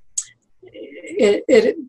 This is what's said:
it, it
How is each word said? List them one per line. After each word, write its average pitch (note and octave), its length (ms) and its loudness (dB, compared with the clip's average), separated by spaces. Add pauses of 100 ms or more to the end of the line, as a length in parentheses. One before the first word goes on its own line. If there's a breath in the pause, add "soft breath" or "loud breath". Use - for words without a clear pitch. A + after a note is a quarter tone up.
(1160 loud breath)
it, A#3+ 320 0
it A#3+ 300 4 (120)